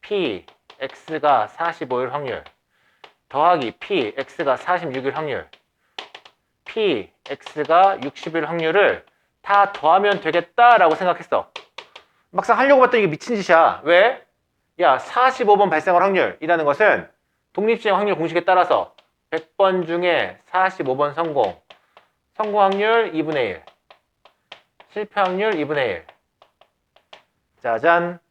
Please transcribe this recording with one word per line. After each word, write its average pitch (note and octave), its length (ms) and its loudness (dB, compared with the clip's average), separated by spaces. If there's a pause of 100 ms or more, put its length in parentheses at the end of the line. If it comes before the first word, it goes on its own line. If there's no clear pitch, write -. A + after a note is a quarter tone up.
P, C#3+ 440 -6 (340)
X가 C#3 680 -2
사십오일 C3 640 -6
확률 B2 300 -8 (840)
더하기 D3+ 520 0
P, C3+ 380 -4
X가 C3+ 400 -4
사십육일 C3+ 580 -4
확률, C3+ 320 -8 (1200)
P, E3 460 -4 (180)
X가 D#3 720 0
육십일 D#3 440 -6
확률을 D#3+ 600 0 (360)
다 G3 300 2
더하면 F#3+ 500 2
되겠다라고 F3 760 4
생각했어. E3+ 560 -4 (800)
막상 G3+ 260 0
하려고 C4+ 240 4
봤더니 A#3+ 220 2
이게 E3 80 0
미친 A3 240 -8
짓이야. E3 480 2
왜? F#3 420 2 (540)
야, D3+ 200 2
사십오 B3 580 0
번 G3 120 2
발생할 E3+ 320 2
확률이라는 D#3+ 640 0
것은 C#3+ 440 2 (440)
독립시행 G#3+ 420 0
확률 G3+ 200 0
공식에 E3 280 -4
따라서 E3+ 520 2 (340)
백 - 280 -8
번 F#3 280 2
중에 E3 600 -2
사십오 F3+ 520 -2
번 D3 160 -2
성공, C#3 460 -4 (760)
성공 G#3 280 -2
확률 G3+ 540 0
이분의 D3+ 320 -2
일, F2 160 -10 (1300)
실패 G#3 300 -6
확률 F#3+ 340 -2
이분의 C#3+ 340 -2
일. E2+ 180 -10 (1500)
짜잔. E3+ 580 0 (120)